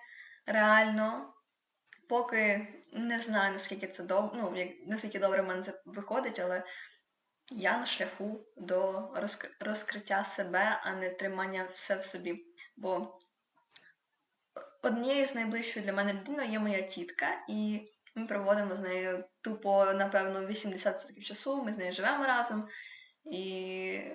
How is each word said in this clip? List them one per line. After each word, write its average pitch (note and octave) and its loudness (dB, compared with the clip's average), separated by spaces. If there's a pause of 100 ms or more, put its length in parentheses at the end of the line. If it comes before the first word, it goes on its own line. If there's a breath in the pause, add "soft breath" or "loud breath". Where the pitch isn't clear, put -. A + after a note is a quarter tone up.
(460 loud breath)
реально, A3 6 (760)
поки A3 4 (240)
не A#3 -2
знаю, G#3+ 2
наскільки G3 -6
це F#3 -12
доб-, G3 2
ну, F#3 -2
як, - -6
наскільки G#3+ -4
добре F#3+ 4
в F#3+ -2
мене F#3 -2
це F#3+ -10
виходить, G#3+ -4
але F3+ 0 (880 loud breath)
я G#3 2
на B3 -2
шляху G#3 -4 (120)
до F#3 2 (240)
розк-, G3+ -4 (100)
розкриття G#3 -2
себе, G3 0
а F#3+ -2
не F#3 -2
тримання F#3+ -2
все F#3 -4
в F#3+ -4
собі. F3 -6 (320 loud breath)
Бо F#3 -2 (1600 soft breath)
однією B3+ 2
з B3+ -6
найближчою A3+ -2
для G3 0
мене G3+ 2
людиною C4 -4
є G#3+ 0
моя G3+ 2
тітка, F3 -2
і G#3+ -2 (340)
ми A3+ -4
проводимо G3+ 2
з G3+ -4
нею F#3 -2 (180)
тупо, G3 4
напевно, F#3+ 2
вісімдесят G3 0
відсотків - -12
часу, C4+ -4
ми G#3+ -2
з - -6
нею F3+ -2
живемо C4 2
разом. A#3 2 (640 loud breath)
І, F#3+ -4 (140)